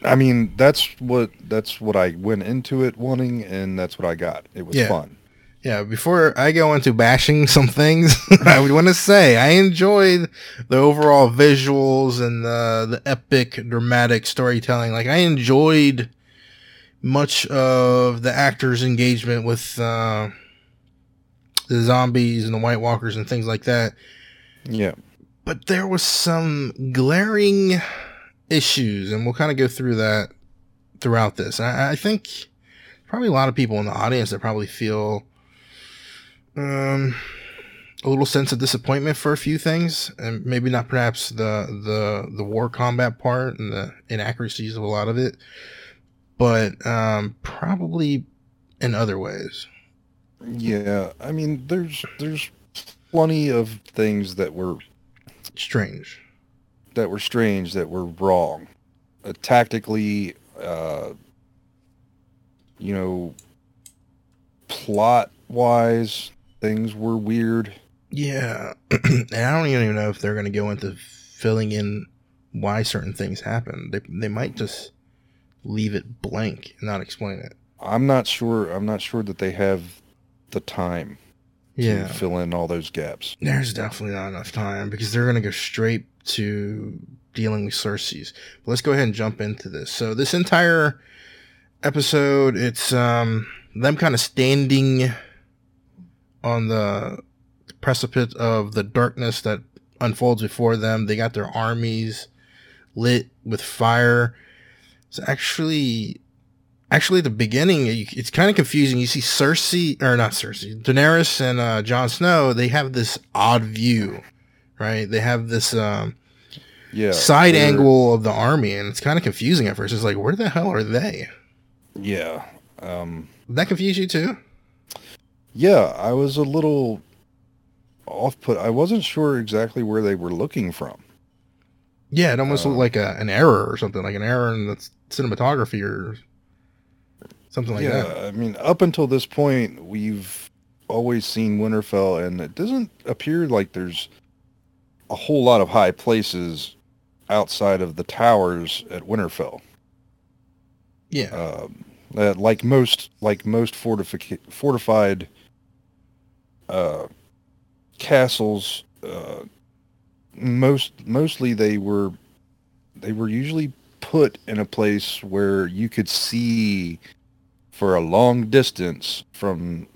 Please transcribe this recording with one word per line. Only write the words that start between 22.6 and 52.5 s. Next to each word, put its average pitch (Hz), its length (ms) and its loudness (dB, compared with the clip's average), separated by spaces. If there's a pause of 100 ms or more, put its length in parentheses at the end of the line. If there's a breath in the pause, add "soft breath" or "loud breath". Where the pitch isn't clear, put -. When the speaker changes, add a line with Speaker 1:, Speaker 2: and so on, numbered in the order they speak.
Speaker 2:
Walkers 113 380 -4
and 107 100 -6
things 117 180 -4
like 110 200 -4
that. 117 280 0 (680 soft breath)
Speaker 1:
Yeah. 110 300 -2 (500)
Speaker 2:
But 160 240 -8
there 190 200 0
was 185 160 0
some 160 680 -2 (220)
glaring 196 880 2 (680 loud breath)
issues, 107 640 0
and 110 140 -2
we'll 120 100 -2
kinda 151 200 -2
go 131 120 2
through 123 280 -2
that 107 340 0 (720)
throughout 113 340 2
this. - 240 -6
I, 123 320 -2
I 151 60 -2
think 208 320 -2 (760 soft breath)
probably 240 200 -2
a 180 60 2
lot 135 160 2
of 120 60 -4
people 110 220 0
in 104 100 -2
the 101 40 -4
audience 117 380 -2
that 101 100 -6
probably 107 260 -4
feel, 107 600 -4 (1300 loud breath)
um, 135 580 -2 (880 loud breath)
a 135 60 -2
little 135 160 4
sense 135 260 0
of 127 80 -2
disappointment 139 560 -2
for - 160 -2
a 151 60 0
few 151 220 -2
things, 165 580 -2
and 113 280 -8
maybe 123 240 0
not 120 200 -2
perhaps 120 400 -2
the, 107 380 -4 (180)
the, 107 500 -2
the 104 80 -8
war 110 260 -2
combat 123 500 -2
part 127 400 -4
and 107 120 -6
the 101 220 -8 (160)
inaccuracies 110 640 -6
of 110 80 -8
a 104 40 -4
lot 104 200 -2
of 113 100 -2
it, 127 200 -2 (1000 loud breath)
but, 113 480 2
um, 110 580 -2
probably 165 800 -4 (560)
in 123 140 -2
other 104 240 -2
ways. - 480 -10 (800 soft breath)
Speaker 1:
Yeah, 104 760 -4
I 139 100 -10
mean, 151 360 -4
there's, 165 360 -4 (140)
there's 151 320 -8 (640)